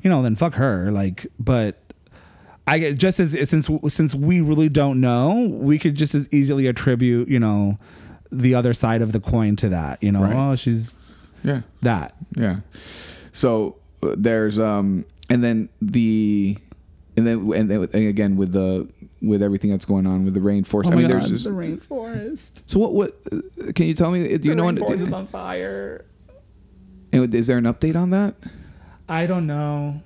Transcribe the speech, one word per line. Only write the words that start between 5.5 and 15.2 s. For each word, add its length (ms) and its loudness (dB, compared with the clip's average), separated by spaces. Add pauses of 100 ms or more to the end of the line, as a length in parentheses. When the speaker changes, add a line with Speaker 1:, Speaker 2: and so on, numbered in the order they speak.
Speaker 1:
could 160 0
just 180 -2
as 180 -2
easily 360 2
attribute, 600 2
you 120 2
know, 400 2 (520)
the 220 2
other 220 2
side 260 0
of 100 0
the 80 0
coin 380 0
to 120 0
that. 340 -4
You 80 2
know, 100 2
Speaker 2:
Right. 140 2
Speaker 1:
"Oh, 200 0
she's 380 -2 (500)
Speaker 2:
Yeah. 180 -2 (200)
Speaker 1:
that." 320 -2 (240)
Speaker 2:
Yeah. 200 0 (760)
So, 460 0 (260)
uh, 120 -2
there's, 440 0
um, 460 0 (220)